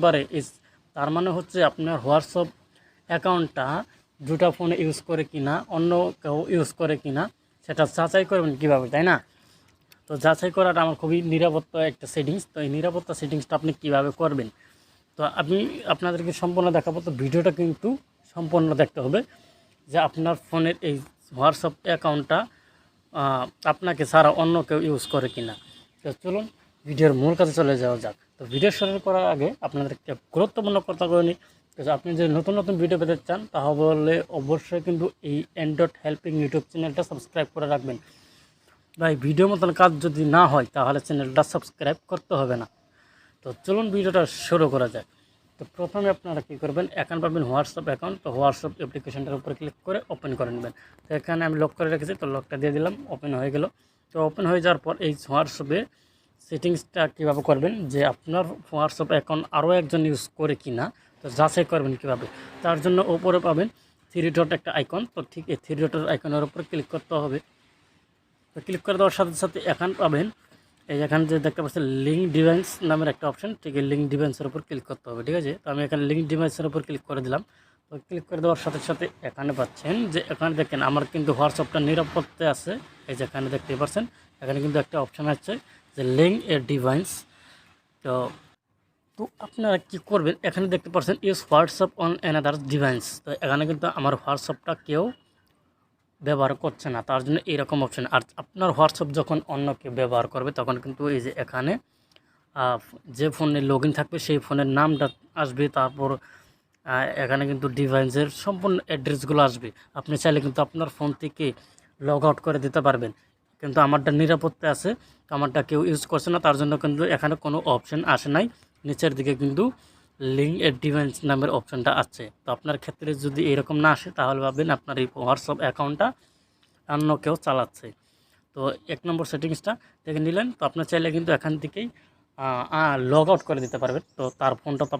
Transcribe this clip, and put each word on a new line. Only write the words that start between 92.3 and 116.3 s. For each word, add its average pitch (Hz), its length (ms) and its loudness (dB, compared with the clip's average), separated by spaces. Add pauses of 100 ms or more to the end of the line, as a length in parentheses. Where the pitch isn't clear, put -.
device। 135 360 0 (140)
তো - 60 -12 (160)
এখানে 143 240 0
কিন্তু 156 160 -4 (140)
আমার 139 140 0 (100)
WhatsApp-টা 143 500 -6 (140)
কেউ 156 160 0 (1200)
ব্যবহার 139 260 2 (100)
করছে 151 300 -6
না, 120 60 -6 (100)
তার 131 160 0
জন্য 151 140 0 (120)
এইরকম 143 340 -2
অপশন। 123 200 -6 (100)
আর 123 60 4 (200)
আপনার 185 280 -2 (100)
WhatsApp 156 300 2 (100)
যখন 151 180 0 (160)
অন্য 139 140 -2 (140)
কেউ - 180 -12
ব্যবহার 120 340 2
করবে 131 260 -4
তখন 123 240 -2
কিন্তু 135 200 -8 (120)
এই 127 100 -2
যে 127 60 -6 (120)
এখানে, 131 300 -4
আহ, - 1040 -6 (400)
যে 147 180 0
ফোনে 147 260 0 (100)
log 131 160 2
in 151 100 4
থাকবে 151 280 -4
সেই 147 200 2
ফোনের 143 240 0 (100)
নামটা 147 280 2 (360)
আসবে, 135 220 0 (120)
তারপর, 135 360 0
আহ, - 1120 -6
এখানে 135 280 0
কিন্তু 139 160 -4 (120)
ডিভাইসের 135 480 2 (160)
সম্পূর্ণ 190 340 0 (100)
অ্যাড্রেসগুলো 147 600 0
আসবে। 120 220 -6 (300)
আপনি 147 240 -4
চাইলে 151 220 4
কিন্তু 135 200 -2
আপনার 160 320 -6
ফোন 147 120 -2 (120)
থেকে 156 240 -6 (640)
log 143 220 2
out 147 160 2
করে 147 200 0
দিতে 139 220 0
পারবেন, 127 240 2 (500)
কিন্তু 143 240 -4
আমারটা 143 340 4
নিরাপত্তা 160 560 2
আছে, 175 140 -2 (380)
তো - 100 -20
আমারটা 143 320 0
কেউ 151 200 2
ইউজ 151 220 -2
করছে 165 220 0